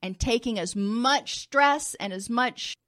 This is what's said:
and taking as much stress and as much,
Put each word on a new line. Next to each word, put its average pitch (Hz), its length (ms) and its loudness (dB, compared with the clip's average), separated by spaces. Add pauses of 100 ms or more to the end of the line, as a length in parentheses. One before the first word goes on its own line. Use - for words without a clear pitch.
and 185 160 -8
taking 233 400 0
as 180 160 -4
much 214 640 0
stress 285 560 2
and 196 180 -6
as 196 160 -8
much, 240 460 -2 (140)